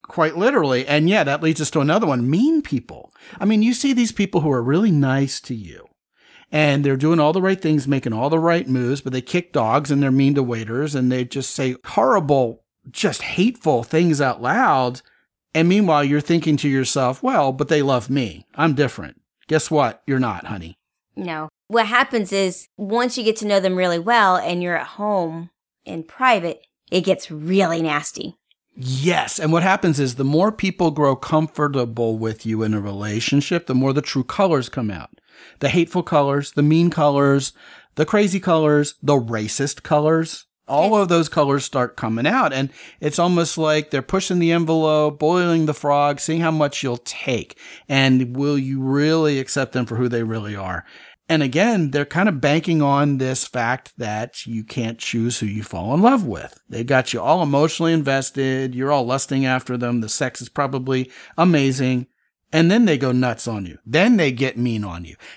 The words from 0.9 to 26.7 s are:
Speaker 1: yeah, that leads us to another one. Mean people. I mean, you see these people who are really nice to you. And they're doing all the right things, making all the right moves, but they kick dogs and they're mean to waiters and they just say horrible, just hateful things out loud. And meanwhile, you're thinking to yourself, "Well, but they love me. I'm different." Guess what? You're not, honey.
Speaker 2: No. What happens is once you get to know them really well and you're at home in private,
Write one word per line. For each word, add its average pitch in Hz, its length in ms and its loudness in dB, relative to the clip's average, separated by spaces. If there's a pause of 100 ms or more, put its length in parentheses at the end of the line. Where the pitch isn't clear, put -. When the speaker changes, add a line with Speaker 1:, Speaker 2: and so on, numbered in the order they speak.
Speaker 1:
yeah, 196 140 4
that 143 180 -2
leads 160 180 0
us 151 120 -4
to 160 100 0
another 170 240 2
one. 127 240 0
Mean 285 320 2
people. - 500 -8 (280)
I 185 60 -2
mean, 214 180 2
you 240 100 2
see 277 180 0
these 233 200 2
people 190 300 0
who 147 100 2
are 123 120 0
really 180 280 2
nice 135 500 0
to 127 140 -10
you. 90 320 -16 (680)
And 147 300 2
they're 135 140 2
doing 156 240 2
all 151 100 4
the 185 100 0
right 190 200 0
things, 151 260 0
making 135 240 0
all 117 180 -2
the 160 80 2
right 170 300 0
moves, 127 320 0
but 131 140 -8
they 127 80 -4
kick - 320 -4
dogs 135 360 0
and 143 140 2
they're 135 80 2
mean 139 240 4
to 139 80 2
waiters 120 520 -4
and 127 140 0
they 127 140 0
just 127 280 -8
say 131 340 -2
horrible, 147 800 0 (260)
just - 300 -4
hateful 165 640 0
things 160 360 2
out 131 220 -2
loud. 135 600 0 (540)
And 165 140 4
meanwhile, 180 340 4
you're 143 160 2
thinking 151 380 0
to 147 100 -2
yourself, 135 560 0
"Well, 175 300 2
but 143 160 -4
they 151 120 2
love 131 280 0
me. 110 360 -4 (100)
I'm 156 200 2
different." 127 460 -4 (260)
Guess 151 240 0
what? 135 340 0
You're 135 140 0
not, 107 280 -4
honey. 90 300 -12 (380)
Speaker 2:
No. 156 320 -8 (220)
What 220 180 2
happens 233 460 0
is 190 420 -2
once 233 420 -2
you 247 60 -4
get 214 140 0
to 214 100 -6
know 196 140 2
them 185 160 0
really 175 220 0
well 202 360 2
and 175 260 -2
you're 175 160 -4
at 131 100 -8 (120)
home 175 520 -4 (340)
in 160 180 -10
private, 190 640 -2 (260)